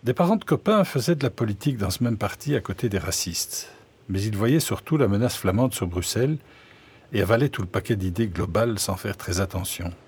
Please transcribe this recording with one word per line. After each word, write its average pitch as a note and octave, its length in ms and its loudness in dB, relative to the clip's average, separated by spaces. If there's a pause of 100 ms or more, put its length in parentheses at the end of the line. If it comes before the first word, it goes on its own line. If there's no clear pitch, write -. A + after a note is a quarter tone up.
Des A#2+ 100 0
parents F3 240 4
de - 80 -4
copains G3 400 4
faisaient C#3+ 300 0
de C#3+ 80 -2
la C3 80 2
politique A#2 480 -2
dans G2+ 100 0
ce G#2+ 160 -2
même A2+ 140 0
parti C#3 360 -4
à B2+ 60 2
côté G#2+ 300 -4
des G2 80 0
racistes. - 720 -4 (400)
Mais F#2+ 100 0
ils G#2 160 -2
voyaient B2 240 2
surtout - 380 -2
la B2+ 100 6
menace G#2 280 2
flamande G#2 360 2
sur - 140 -2
Bruxelles G#2+ 500 0 (800)
et G#2 80 4
avalaient A#2 260 4
tout - 140 -4
le F2+ 60 -4
paquet G#2+ 280 0
d'idées F#2 320 0
globales G#2 500 0
sans - 180 -2
faire G2+ 200 -6
très F#2+ 240 -2
attention. F2 500 -4 (180)